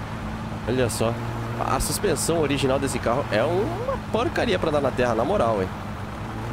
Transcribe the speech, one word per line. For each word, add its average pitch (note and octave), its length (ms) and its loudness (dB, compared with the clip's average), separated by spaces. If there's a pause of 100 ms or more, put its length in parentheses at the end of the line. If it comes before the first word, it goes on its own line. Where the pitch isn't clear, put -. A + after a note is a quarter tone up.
(680)
Olha B2 220 2
só. A2+ 240 0 (440)
A B2+ 220 0
suspensão D#3+ 600 0
original C3+ 360 2
desse C3+ 220 -2
carro A#2 320 2
é G#2+ 140 4
uma D#4+ 520 0 (140)
porcaria A#3+ 480 2
pra F3 120 0
andar D3 100 2
na C3 100 2
terra, A#2+ 240 2
na A2+ 80 4
moral, B2+ 380 2
hein. F#2 80 0 (840)